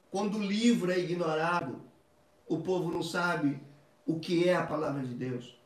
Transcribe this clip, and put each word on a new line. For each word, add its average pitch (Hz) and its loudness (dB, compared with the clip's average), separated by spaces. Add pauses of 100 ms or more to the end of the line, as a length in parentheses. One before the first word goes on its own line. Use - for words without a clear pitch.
Quando 202 -2
o 208 -2
livro 196 4
é 180 2
ignorado, 160 0 (640)
o 165 -2
povo 170 0
não 165 -2
sabe 170 0 (480)
o 160 0
que 175 2
é 180 6
a 170 2
palavra 151 -2
de 123 -6
Deus. 120 -6